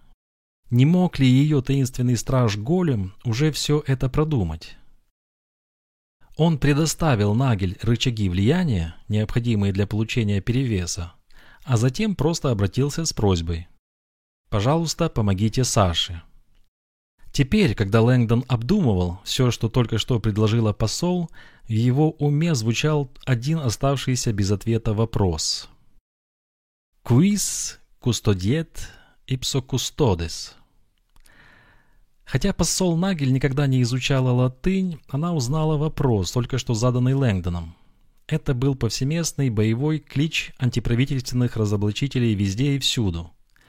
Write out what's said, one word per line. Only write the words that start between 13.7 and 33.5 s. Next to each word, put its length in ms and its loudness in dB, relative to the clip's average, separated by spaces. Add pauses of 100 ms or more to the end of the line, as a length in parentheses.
«Пожалуйста, 580 0
помогите 540 0
Саше». 600 0 (1080)
Теперь, 460 2
когда 260 2
Лэнгдон 460 2
обдумывал 720 0
все, 300 0
что 160 -4
только 300 0
что 200 0
предложила 540 2
посол, 580 -2 (380)
в 40 -6
его 380 2
уме 460 0
звучал 560 -2 (140)
один 340 0
оставшийся 720 -2
без 180 0
ответа 420 0
вопрос. 760 -2 (1400)
«Quis 720 2 (240)
custodiet 880 -2 (380)
ipso 340 -4
custodes?» 920 -2 (1700)
Хотя 300 -2
посол 420 0
Нагель 340 0
никогда 360 0